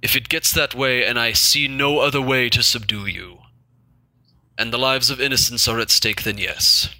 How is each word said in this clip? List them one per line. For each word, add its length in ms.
If 140
it 140
gets 240
that 220
way 300
and 140
I 140
see 340
no 320
other 240
way 280
to 120
subdue 440
you, 320
and 160
the 60
lives 320
of 100
innocents 480
are 120
at 100
stake, 340
then 140
yes. 600